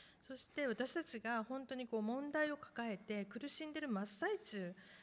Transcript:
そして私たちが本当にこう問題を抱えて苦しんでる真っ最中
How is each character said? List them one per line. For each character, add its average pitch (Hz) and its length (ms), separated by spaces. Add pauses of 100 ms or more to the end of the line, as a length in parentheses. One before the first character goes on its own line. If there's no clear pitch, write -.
(220)
そ 262 140
し - 160
て 285 160
私 247 260
た 330 100
ち 233 160
が 226 240
本 262 220
当 269 100
に 254 120
こ 226 120
う - 20
問 262 300
題 302 200
を 294 60
抱 233 340
え 190 60
て 208 280
苦 220 220
し 311 180
ん 302 80
で 311 80
る 302 60
真 202 160
っ - 20
最 370 340
中 185 360 (280)